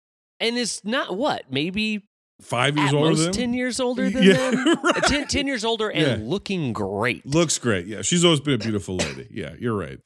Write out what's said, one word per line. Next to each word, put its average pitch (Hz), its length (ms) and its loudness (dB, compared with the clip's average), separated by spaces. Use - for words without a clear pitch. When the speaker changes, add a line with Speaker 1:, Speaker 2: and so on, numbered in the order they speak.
Speaker 1:
And 233 180 0
it's - 260 -4
not, 247 320 -4
what, 247 360 -2
maybe 190 520 -2
Speaker 2:
Five 127 340 0
years 147 140 2
Speaker 1:
at 143 60 2
Speaker 2:
older 147 140 4
Speaker 1:
most 160 100 2
Speaker 2:
than 160 80 2
them? 185 60 -2
Speaker 1:
ten 240 200 -2
years 247 260 -4
older 247 300 0
than 196 140 2
Speaker 2:
<laughs> - 0 -
Yeah, 294 100 10
Speaker 1:
them? 254 160 0
Uh, 339 160 4
Speaker 2:
right. - 200 2
Speaker 1:
ten, 285 240 0
ten 277 200 -2
years 254 160 -4
older 220 260 -2
and 135 340 0
Speaker 2:
Yeah. 110 40 -8
Speaker 1:
looking 139 460 -2
great. 104 520 -2
Speaker 2:
Looks 160 320 2
great, 98 280 0
yeah. 104 160 -10
She's 170 240 2
always 160 160 6
been 143 140 0
a - 20 0
beautiful 101 400 -4
lady. 82 340 -6
Yeah, 95 280 -10
you're 113 180 -2
right. 69 280 -8